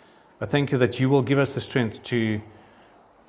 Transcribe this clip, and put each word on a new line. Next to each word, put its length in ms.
But 100
thank 220
you 80
that 200
you 100
will 120
give 180
us 160
the 60
strength 420
to, 380